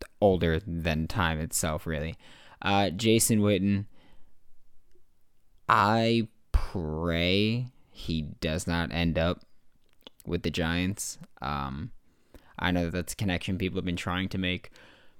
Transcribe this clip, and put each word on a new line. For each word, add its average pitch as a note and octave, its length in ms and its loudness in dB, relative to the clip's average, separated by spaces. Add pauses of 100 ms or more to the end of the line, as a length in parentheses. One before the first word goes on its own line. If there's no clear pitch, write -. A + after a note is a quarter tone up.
(200)
older E2+ 400 4
than E2 480 -2
time E2 320 0
itself, D#2+ 460 -4
really. D#2+ 300 -4 (460)
Uh, G2 280 2
Jason A2 500 4
Witten. G2+ 460 2 (1800)
I A2+ 600 4 (240)
pray F2 1160 0 (220)
he D#2+ 320 -4
does D#2+ 440 -4
not E2+ 260 -2
end E2 260 0
up E2 260 0 (800)
with E2+ 180 -4
the E2 80 -2
Giants. F2 680 -4 (240)
Um, C#2 480 -6 (680)
I F2+ 120 0
know F2 140 2
that E2+ 80 -2
that's F2+ 220 -4
a - 20 -10
connection F#2 420 -2
people F#2 200 -2
have F2+ 60 -4
been F2 120 -2
trying F#2 320 -2
to G2 100 -4
make F2+ 320 -2 (500)